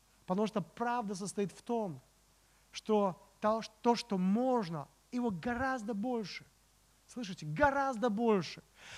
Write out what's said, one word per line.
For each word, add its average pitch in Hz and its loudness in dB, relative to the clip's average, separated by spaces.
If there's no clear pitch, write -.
Потому 202 0
что 202 -2
правда 233 -4
состоит 202 -4
в - -20
том, 208 -4
что 202 2
то, 220 2
то, 240 4
что - -2
можно, 190 2
его 247 -2
гораздо 240 -4
больше. 220 -4
Слышите? 196 -10
Гораздо 269 2
больше. 208 2